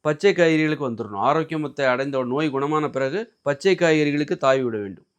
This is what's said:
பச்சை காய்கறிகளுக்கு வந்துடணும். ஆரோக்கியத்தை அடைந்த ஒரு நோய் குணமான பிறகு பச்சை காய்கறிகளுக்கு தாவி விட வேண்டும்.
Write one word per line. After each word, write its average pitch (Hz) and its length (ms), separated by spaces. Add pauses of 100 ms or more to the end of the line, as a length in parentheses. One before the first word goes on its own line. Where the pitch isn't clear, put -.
பச்சை 151 260
காய்கறிகளுக்கு 156 560
வந்துடணும். 104 340
ஆரோக்கியத்தை 151 640
அடைந்த 135 320
ஒரு 127 100
நோய் 147 220
குணமான 147 400
பிறகு 135 300 (220)
பச்சை 143 340
காய்கறிகளுக்கு 151 640
தாவி 135 260
விட 113 140
வேண்டும். 98 300 (120)